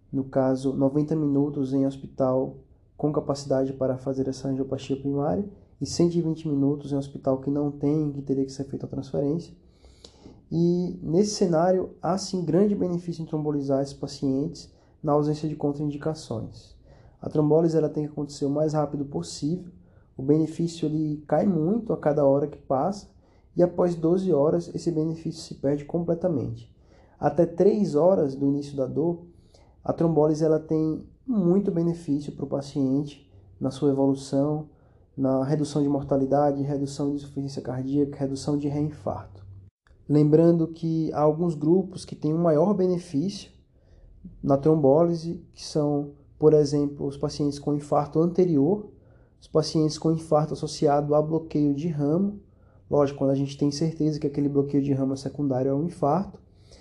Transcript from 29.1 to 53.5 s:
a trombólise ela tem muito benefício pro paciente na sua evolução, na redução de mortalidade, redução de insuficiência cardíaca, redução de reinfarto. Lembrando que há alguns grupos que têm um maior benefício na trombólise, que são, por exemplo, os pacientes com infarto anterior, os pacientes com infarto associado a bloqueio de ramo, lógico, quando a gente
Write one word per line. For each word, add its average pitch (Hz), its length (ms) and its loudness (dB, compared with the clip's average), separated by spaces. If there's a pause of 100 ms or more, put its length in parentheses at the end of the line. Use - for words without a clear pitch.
a - 80 -4
trombólise 156 540 2
ela 156 160 4
tem 156 420 -2 (240)
muito 202 440 2
benefício 165 640 -2
pro 139 140 -8
paciente 139 800 -2 (320)
na 135 120 -2
sua 147 180 0
evolução, 139 800 0 (480)
na 131 280 2
redução 147 380 0
de 143 60 0
mortalidade, 139 760 2
redução 143 460 -4
de 143 80 -2
insuficiência 139 460 -8
cardíaca, 139 560 -2
redução 139 400 -2
de 143 100 -2
reinfarto. - 720 -6 (680)
Lembrando 156 580 6
que 160 460 -2
há - 80 -2
alguns 156 340 2
grupos 151 500 2
que - 120 -14
têm 151 180 -2
um 165 80 0
maior 170 320 4
benefício 180 760 -2 (920)
na 139 160 4
trombólise, 160 840 4 (100)
que - 120 -20
são, 147 460 -2 (280)
por 151 140 8
exemplo, 143 540 2
os 139 100 -6
pacientes 147 420 -2
com 147 140 -2
infarto 147 480 0
anterior, 170 720 2 (500)
os - 60 -20
pacientes 156 500 2
com 160 160 0
infarto 156 400 0
associado 147 640 0
a 151 80 4
bloqueio 156 500 0
de 147 160 -2
ramo, 165 520 -2 (500)
lógico, 143 300 2
quando 135 100 2
a 139 40 4
gente 139 220 -2